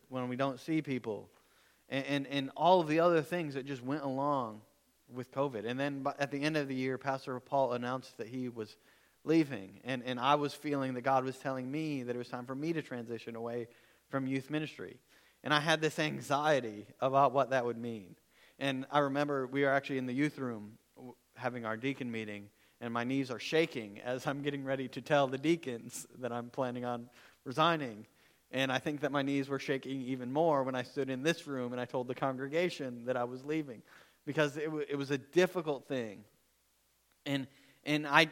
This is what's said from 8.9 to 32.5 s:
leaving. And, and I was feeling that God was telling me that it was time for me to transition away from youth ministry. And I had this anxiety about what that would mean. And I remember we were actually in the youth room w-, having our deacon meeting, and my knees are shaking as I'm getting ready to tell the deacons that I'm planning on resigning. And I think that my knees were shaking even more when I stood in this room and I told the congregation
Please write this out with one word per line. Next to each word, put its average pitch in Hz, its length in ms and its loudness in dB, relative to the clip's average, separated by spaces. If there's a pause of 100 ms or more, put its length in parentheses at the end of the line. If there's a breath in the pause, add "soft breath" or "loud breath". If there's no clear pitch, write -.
leaving. 135 640 2
And, 123 200 -2
and 123 140 -4
I 135 160 6
was 147 180 2
feeling 139 420 -2
that 123 60 -4
God 131 220 4
was 131 140 -4
telling 131 340 -4
me 147 320 -4
that 120 100 -2
it 120 40 -4
was 120 100 -6
time 123 180 -8
for 131 100 -8
me 156 180 -2
to 156 80 -4
transition 117 560 -8
away 117 300 -6 (420 soft breath)
from 135 180 -2
youth 135 220 -4
ministry. 151 480 -6 (480 soft breath)
And 147 80 2
I 147 80 6
had 160 180 4
this 156 180 0
anxiety 139 880 2 (120)
about 135 320 6
what 127 200 2
that 127 140 4
would 120 120 -2
mean. 110 380 -8 (440 soft breath)
And 131 320 -2
I 143 80 4
remember 143 480 2
we 139 160 2
were 139 60 6
actually 135 280 2
in 131 100 -2
the 123 60 -2
youth 147 260 0
room 110 340 -6 (220)
w-, 123 200 -18 (200)
having 120 300 -4
our 110 120 -2
deacon 135 340 -4
meeting, 107 380 -8 (300 soft breath)
and 120 140 -6
my 120 100 0
knees 131 280 0
are 113 80 -6
shaking 127 640 0
as 123 260 -4
I'm 143 140 -2
getting 139 220 -2
ready 135 260 -2
to 135 120 -10
tell 143 260 4
the 131 100 -2
deacons 135 680 -2 (140)
that 123 120 -4
I'm 120 180 -6
planning 123 360 -4
on 120 240 -6 (340 loud breath)
resigning. 139 640 2 (460 soft breath)
And 131 200 2
I 127 80 2
think 147 220 -2
that 143 100 0
my 143 100 2
knees 139 280 0
were 135 100 -2
shaking 135 420 -2
even 127 300 -4
more 147 320 4
when 127 120 -2
I 123 80 -2
stood 131 260 -4
in 131 140 -4
this 165 240 0
room 127 240 -4
and 123 100 -4
I 123 40 -4
told 123 220 -4
the 127 80 -4
congregation 135 920 -2